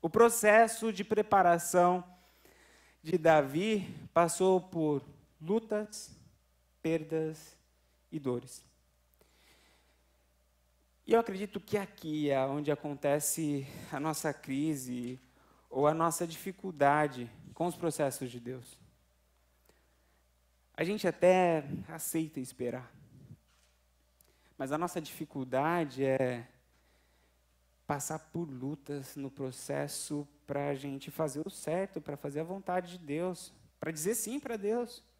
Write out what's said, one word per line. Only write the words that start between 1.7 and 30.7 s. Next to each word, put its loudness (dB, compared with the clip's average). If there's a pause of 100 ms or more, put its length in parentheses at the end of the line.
de 0
Davi 4 (240)
passou 4
por 0 (380)
lutas, -4 (680)
perdas -4 (540)
e -6
dores. -6 (2500)
E 2
eu 8
acredito -4
que -4
aqui -4
é 4
onde -2
acontece -2 (240)
a -6
nossa -2
crise -6 (500)
ou 2
a 6
nossa 0
dificuldade 0 (240)
com -2
os -2
processos -2
de -12
Deus. -14 (1900)
A -4
gente -4
até 4 (240)
aceita -4
esperar, -8 (1700)
mas -4
a -2
nossa -2
dificuldade -2
é 0 (1400)
passar -6
por -10
lutas -10
no -8
processo -6 (220)
pra -2